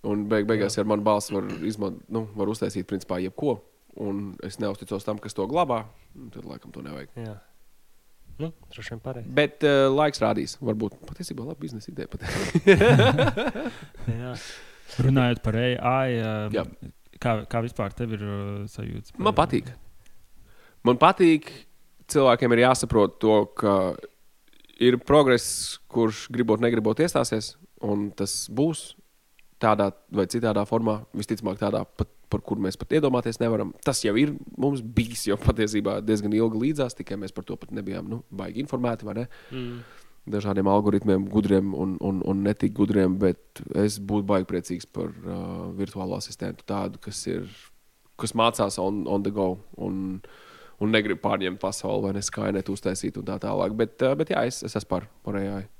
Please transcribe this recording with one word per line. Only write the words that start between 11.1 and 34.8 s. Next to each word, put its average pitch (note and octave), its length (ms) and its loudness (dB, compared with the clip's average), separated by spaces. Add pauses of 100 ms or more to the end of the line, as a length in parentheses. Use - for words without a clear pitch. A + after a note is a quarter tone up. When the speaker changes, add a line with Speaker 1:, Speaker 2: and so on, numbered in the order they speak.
Speaker 1:
laba D3 160 -10
biznesa A2 320 -12
ideja - 160 -10
pat. - 160 -12
<laughs> G3 800 6 (1040)
Speaker 2:
Jā. A#2+ 260 -4 (680)
Speaker 3:
Runājot B2+ 400 4
par A2 140 0
A B2 380 0 (100)
I, B2+ 80 0
eh, G#2+ 400 -2
Speaker 1:
Jā. G2+ 120 -2 (540)
Speaker 3:
kā, A#2+ 140 0 (160)
kā A#2 160 -2
vispār A2+ 300 -6
tev A2+ 180 -6
ir, G#2 100 -8
eh, G2+ 440 -8
sajūtas - 500 -12
Speaker 1:
Man G#3 160 2
Speaker 3:
par E3+ 140 2
Speaker 1:
patīk. - 240 -2 (1120)
Man B2 120 6
patīk, D#3+ 520 6 (600)
cilvēkiem B2+ 440 6
ir A#2 100 6
jāsaprot A#2 560 4
to, G#2+ 260 6 (100)
ka F#2+ 400 2 (840)
ir B2 200 6
progress, C3+ 800 4 (100)
kurš A2 400 0
gribot, A2+ 320 2
negribot A2+ 380 2
iestāsies, B2+ 560 0 (260)
un G#2 300 -2
tas - 360 -6
būs C#3+ 460 -2 (680)
tādā G#2 320 4 (200)
vai G2+ 140 2
citādā G#2+ 420 0
formā, A2+ 320 0 (160)
visticamāk G2+ 420 -4
tādā, G2+ 260 0 (140)
pat, - 100 -2 (220)
par G2+ 120 0
kuru - 200 -4
mēs F#2+ 160 -2
pat - 120 -12
iedomāties B2+ 500 2
nevaram. G#2+ 340 0 (100)
Tas - 200 0
jau G#2 120 2
ir D3 200 2 (220)
mums C#3 240 0